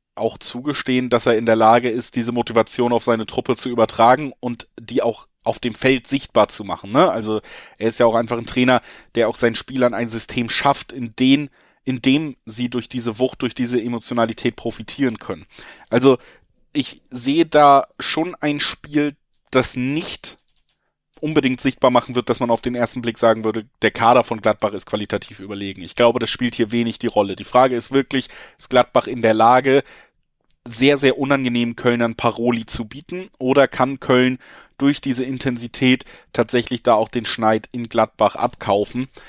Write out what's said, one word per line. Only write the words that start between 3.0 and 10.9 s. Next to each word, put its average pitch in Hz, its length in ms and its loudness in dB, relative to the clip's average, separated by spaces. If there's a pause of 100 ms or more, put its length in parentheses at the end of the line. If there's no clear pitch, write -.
seine 113 240 0
Truppe - 300 -4
zu - 120 -10
übertragen 120 680 2
und 120 300 -10 (100)
die 120 240 -4
auch 113 240 -4 (160)
auf - 160 -4
dem 117 160 -6
Feld 131 320 0
sichtbar 123 420 0
zu - 140 -12
machen, 95 300 -10
ne? 156 180 4
Also 107 300 -4 (380)
er 113 100 -2
ist 110 100 -4
ja 123 60 6
auch 113 100 4
einfach 117 220 -2
ein 117 100 -8
Trainer, 127 360 2 (320)
der 113 140 2
auch - 80 -6
seinen 117 180 0
Spielern 123 400 -2
ein 113 160 -6
System 117 400 -6
schafft, - 420 -2